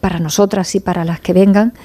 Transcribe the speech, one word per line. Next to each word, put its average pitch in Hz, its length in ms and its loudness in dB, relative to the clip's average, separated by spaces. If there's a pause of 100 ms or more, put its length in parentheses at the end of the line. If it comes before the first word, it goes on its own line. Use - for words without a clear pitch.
para 180 180 -4
nosotras 190 560 -2
y 190 60 -2
para 175 240 -4
las 165 160 -6
que - 120 -4
vengan, 202 420 4 (100)